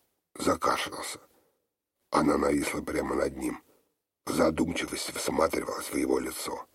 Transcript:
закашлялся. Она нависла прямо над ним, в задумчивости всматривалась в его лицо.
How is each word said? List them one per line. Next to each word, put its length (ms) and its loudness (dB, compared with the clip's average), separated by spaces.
закашлялся. 880 0
Она 280 4
нависла 440 2
прямо 340 -2
над 200 0
ним, 260 -6
в 60 -2
задумчивости 800 0
всматривалась 800 0
в 60 -4
его 240 2
лицо. 540 -6